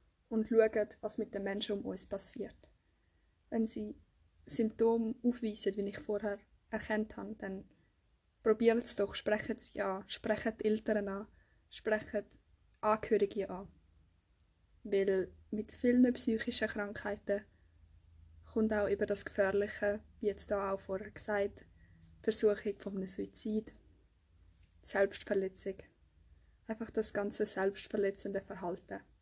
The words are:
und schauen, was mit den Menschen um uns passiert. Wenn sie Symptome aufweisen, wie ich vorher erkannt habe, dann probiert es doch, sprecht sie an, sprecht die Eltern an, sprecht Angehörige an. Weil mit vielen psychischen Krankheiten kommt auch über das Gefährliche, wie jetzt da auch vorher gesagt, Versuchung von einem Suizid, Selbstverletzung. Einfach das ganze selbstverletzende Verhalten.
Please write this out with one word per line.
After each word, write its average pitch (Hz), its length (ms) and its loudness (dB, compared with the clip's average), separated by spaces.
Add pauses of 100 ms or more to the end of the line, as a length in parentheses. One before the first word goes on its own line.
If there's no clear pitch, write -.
(300)
und 220 200 0
schauen, 220 400 4 (100)
was - 200 -6
mit 208 140 -4
den 196 100 -6
Menschen 202 340 -2
um 202 80 -6
uns 185 220 -8
passiert. - 640 -10 (800)
Wenn 226 180 0
sie 214 280 -6 (500)
Symptome 226 760 2
aufweisen, 220 540 0
wie 202 120 -2
ich 202 100 -10
vorher 208 400 -2 (300)
erkannt 214 480 -2
habe, 208 180 -8
dann 196 280 -8 (760)
probiert 226 420 6
es - 120 -6
doch, 202 180 -2
sprecht - 480 -2
sie - 200 -8
an, 196 280 -2
sprecht 220 500 -2
die - 60 0
Eltern 214 420 2
an, 202 200 -6 (420)
sprecht 214 560 -2 (560)
Angehörige 208 680 2
an. 190 200 -10 (1120)
Weil 196 500 2 (180)
mit 214 220 -4
vielen 247 400 6
psychischen 220 560 0
Krankheiten 208 720 -4 (1040)
kommt 220 260 2
auch 208 180 2
über 202 160 2
das 202 200 0
Gefährliche, 202 760 2 (200)
wie 214 60 2
jetzt 196 220 -4
da 202 220 0
auch 196 80 -2
vorher 196 320 -6
gesagt, 202 540 -2 (560)
Versuchung 214 580 2
von 196 160 -8
einem 190 120 -4
Suizid, 214 680 -4 (1080)
Selbstverletzung. 196 920 -2 (920)
Einfach 220 240 -8
das 214 220 -2
ganze 208 320 -2
selbstverletzende 196 960 -2
Verhalten. 185 580 -8 (220)